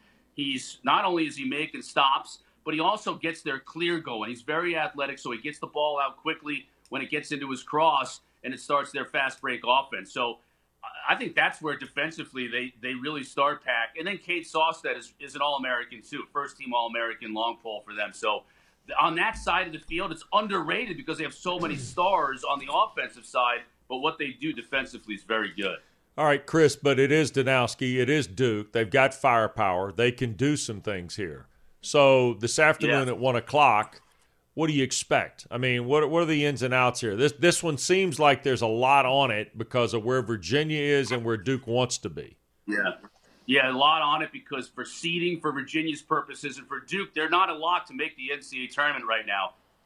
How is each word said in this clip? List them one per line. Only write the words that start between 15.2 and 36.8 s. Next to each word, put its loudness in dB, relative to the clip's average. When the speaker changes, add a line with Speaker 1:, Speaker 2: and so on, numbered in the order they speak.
Speaker 1:
an -4
All-American, -4
too, -10
first-team -6
All-American -4
long -2
pole -10
for -14
them. -6
So -2
on 2
that 0
side -2
of -12
the -12
field, -6
it's -14
underrated -2
because -8
they -6
have -8
so -6
many -4
<clears throat> -12
stars 0
on -2
the -12
offensive -2
side, 0
but -6
what -2
they -4
do -6
defensively -6
is -12
very -2
good. -4
Speaker 2:
All 0
right, 2
Chris, 4
but 2
it 4
is 4
Danowski, 2
it 2
is 2
Duke. 0
They've 0
got 4
firepower. 2
They 2
can -4
do 0
some -6
things -8
here. -8
So 6
this -2
afternoon 4
Speaker 1:
Yeah. -2
Speaker 2:
at -4
one 2
o'clock, 4
what 0
do 0
you 2
expect? -2
I -6
mean, 0
what, 2
what 2
are 0
the 2
ins -2
and 0
outs 2